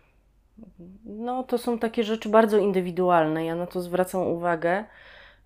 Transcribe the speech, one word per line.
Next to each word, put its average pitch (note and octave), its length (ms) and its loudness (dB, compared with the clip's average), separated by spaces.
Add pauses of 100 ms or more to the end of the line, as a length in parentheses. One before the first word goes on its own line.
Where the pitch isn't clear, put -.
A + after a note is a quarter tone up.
(1040)
no, A#3 380 -6
to B3+ 160 -2
są A#3+ 200 -2
takie A3+ 260 -2
rzeczy A3 240 -4
bardzo G#3+ 300 6
indywidualne. F3+ 840 2
Ja E3 100 -2
na F3 120 -4
to F3+ 140 -6
zwracam F3+ 400 -2
uwagę. E3+ 640 0 (600)